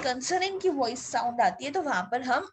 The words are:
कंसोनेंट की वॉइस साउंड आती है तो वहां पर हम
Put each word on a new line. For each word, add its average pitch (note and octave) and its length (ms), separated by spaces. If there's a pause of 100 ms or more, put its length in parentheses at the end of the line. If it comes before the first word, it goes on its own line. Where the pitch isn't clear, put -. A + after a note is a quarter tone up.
कंसोनेंट F4+ 600
की F#4 60
वॉइस B3+ 440
साउंड A#3+ 280
आती G#3 240
है C#4 60
तो F4+ 120
वहां A#3+ 200
पर A3+ 200
हम C#4 300